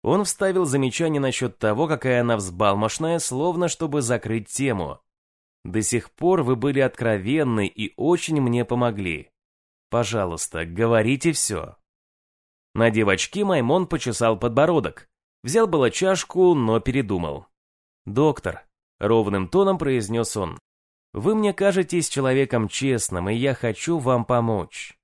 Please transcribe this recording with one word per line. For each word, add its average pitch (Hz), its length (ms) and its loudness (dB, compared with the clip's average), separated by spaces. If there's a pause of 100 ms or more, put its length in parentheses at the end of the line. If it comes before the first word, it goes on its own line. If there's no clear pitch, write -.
Он 180 220 2
вставил 185 420 0
замечание 143 540 0
насчёт 131 380 -4
того, 113 300 0
какая 131 320 0
она 120 160 2
взбалмошная, 104 840 0
словно 165 500 -2
чтобы 147 340 -2
закрыть 113 460 -2
тему. 101 520 -4 (640)
«До 95 160 -2
сих 110 300 -2
пор 180 320 2
вы 127 140 2
были 135 240 -2
откровенны 117 880 0
и 104 300 -8
очень 160 460 0
мне 120 240 0
помогли. 104 640 -4 (580)
Пожалуйста, 95 760 -2
говорите 117 680 2
всё». - 440 -4 (1000)
Надев 110 340 4
очки, 101 360 0
Маймон 170 420 2
почесал 117 500 0
подбородок. 120 720 0 (340)
Взял 202 240 2
было 151 240 2
чашку, 180 640 2
но 113 260 2
передумал. 95 680 -2 (580)
«Доктор», — 117 640 0 (320)
ровным 101 500 2
тоном 190 300 2
произнёс 117 580 -2
он, — 87 220 -6 (540)
вы 123 240 0
мне 208 160 0
кажетесь 185 560 0
человеком 131 600 0
честным, 101 640 -2
и 110 40 0
я 127 200 0
хочу 123 440 -2
вам 127 260 0
помочь. 113 800 -2